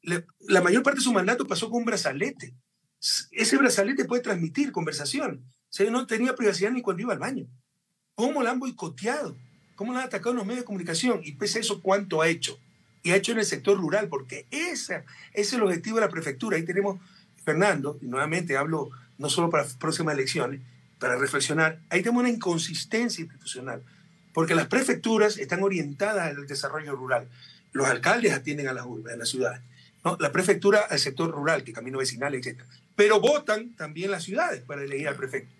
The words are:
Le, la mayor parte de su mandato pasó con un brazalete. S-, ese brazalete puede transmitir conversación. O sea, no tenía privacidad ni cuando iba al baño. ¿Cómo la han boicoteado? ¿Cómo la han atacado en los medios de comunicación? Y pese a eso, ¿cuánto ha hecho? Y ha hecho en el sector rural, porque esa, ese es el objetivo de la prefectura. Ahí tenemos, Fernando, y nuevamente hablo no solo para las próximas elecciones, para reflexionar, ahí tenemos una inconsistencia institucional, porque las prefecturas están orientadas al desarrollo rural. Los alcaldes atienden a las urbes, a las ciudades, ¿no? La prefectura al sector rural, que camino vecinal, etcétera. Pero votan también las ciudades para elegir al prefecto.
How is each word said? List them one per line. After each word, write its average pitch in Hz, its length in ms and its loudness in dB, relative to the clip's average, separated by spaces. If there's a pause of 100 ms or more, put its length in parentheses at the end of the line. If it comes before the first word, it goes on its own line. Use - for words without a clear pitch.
Le, 170 240 -2 (220)
la 185 140 8
mayor 180 220 6
parte 277 160 2
de - 40 0
su 247 100 2
mandato 208 320 2
pasó 220 240 -2
con 240 100 0
un 233 60 -2
brazalete. 185 680 -4 (480)
S-, - 300 -2
ese 226 260 2
brazalete 247 480 4
puede 240 160 0
transmitir 202 500 -2
conversación. 147 760 -4
O - 240 -20
sea, 208 220 0
no 247 160 0
tenía 247 280 0
privacidad 202 360 2
ni 254 100 -2
cuando 190 220 -2
iba 233 100 -2
al 127 60 -4
baño. 226 280 -6 (680)
¿Cómo 277 280 2
la 233 80 2
han 254 80 -2
boicoteado? 226 760 -6 (380)
¿Cómo 233 180 -6
la 254 60 -2
han 262 60 -4
atacado 226 260 -4
en 247 60 0
los 202 80 -2
medios 240 180 -4
de - 40 -12
comunicación? 180 560 -2
Y 151 100 -12
pese 202 260 -2
a - 20 -2
eso, 202 200 -4
¿cuánto 190 400 2
ha 165 80 6
hecho? - 280 -2 (460)
Y 165 80 2
ha 190 60 6
hecho 196 160 2
en 226 60 2
el 208 60 2
sector 165 320 2
rural, 190 300 0
porque 135 440 -8
esa, 294 520 -6 (300)
ese 208 80 0
es 208 120 0
el 233 100 2
objetivo 190 340 2
de 220 80 4
la - 40 0
prefectura. 156 480 -2
Ahí 170 60 0
tenemos, 190 360 -2 (440)
Fernando, 151 580 2
y - 40 -12
nuevamente 147 520 -2
hablo 147 320 -2 (280)
no 139 120 -6
solo 170 200 2
para 147 140 2
las - 120 -8
próximas 160 400 -2
elecciones, 135 460 -2 (360)
para 123 180 0
reflexionar, 156 760 0
ahí 180 120 2
tenemos 240 200 2
una 247 80 4
inconsistencia 202 920 -2
institucional, - 600 -12 (500)
porque 165 220 2
las 180 120 2
prefecturas 226 720 4
están 180 240 -2
orientadas 175 760 0
al 143 120 -12
desarrollo 143 480 -6
rural. 127 340 -2 (440)
Los 135 140 2
alcaldes 165 460 2
atienden 143 360 -4
a 131 40 -4
las 120 120 -8
urbes, 113 280 -12
a 117 40 -12
las 120 120 -4
ciudades, 123 320 -2 (420)
¿no? 170 160 -2
La 147 120 0
prefectura 190 480 4 (100)
al 151 100 0
sector 165 300 -2
rural, 147 340 0
que - 100 -16
camino 131 260 -8
vecinal, 131 340 -4
etcétera. 127 340 -10 (280)
Pero 208 240 6
votan 240 560 2
también 165 340 -6
las 175 140 -4
ciudades 226 380 -2
para 139 220 -10
elegir 139 260 -4
al 139 60 -6
prefecto. 135 440 -8